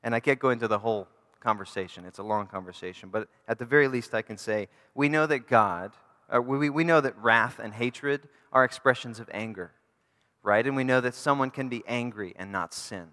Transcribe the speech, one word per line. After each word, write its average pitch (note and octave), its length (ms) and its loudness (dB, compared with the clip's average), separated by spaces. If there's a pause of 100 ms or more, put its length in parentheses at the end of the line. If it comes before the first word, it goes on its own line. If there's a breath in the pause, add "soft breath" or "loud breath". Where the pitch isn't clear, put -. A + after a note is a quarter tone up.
And A#2 120 -2
I A#2 60 2
can't C3+ 180 2
go C3 120 2
into A#2 160 -2
the G#2+ 120 2
whole G#2+ 300 -4 (320)
conversation. F#2+ 640 -4
It's F2+ 140 -18
a G2 40 -10
long G#2 240 -2
conversation. F#2 640 -12
But G#2+ 180 -6 (180)
at A2+ 120 -4
the B2 60 -8
very C#3 240 4
least, B2 260 -4
I A2 80 0
can G#2+ 160 -12
say G#2+ 300 -4 (260 soft breath)
we C#3+ 140 0
know D#3 180 2
that C#3 200 -2
God, G2+ 460 2 (400)
uh, B2 80 4
we, C#3 300 -2
we D3+ 140 0
know E3 160 6
that C3+ 180 -2
wrath A2+ 400 4
and A2 160 -10
hatred B2+ 540 -4 (240 soft breath)
are C3 120 6
expressions B2 560 0
of A2+ 120 -16
anger, G#2 400 -10 (680)
right? G#2+ 240 4
And C#3 80 0
we C3 100 0
know B2+ 160 4
that B2 140 -2
someone C#3 360 0
can C3 180 -6
be A#2+ 180 -8
angry A#2 500 -6
and G2 140 -10
not F#2 220 -4
sin. F2+ 400 -12